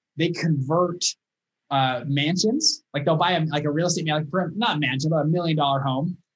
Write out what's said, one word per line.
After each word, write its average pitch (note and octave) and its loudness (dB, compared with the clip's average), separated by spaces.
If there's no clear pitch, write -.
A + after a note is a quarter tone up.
they E3+ 2
convert, E3+ 0
uh, C3 0
mansions. F3+ 0
Like, F3+ -4
they'll D#3+ 4
buy F3 2
a, E3 2
like, D3 -2
a D3 2
real D#3+ 0
estate, E3+ -2
like, D3+ -2
for F#3 -2
a, E3+ -4
not G#3 0
a - 0
mansion, C3+ 0
but D#3+ 2
a C#3+ 2
million D#3+ 0
dollar C#3 2
home. C#3 -2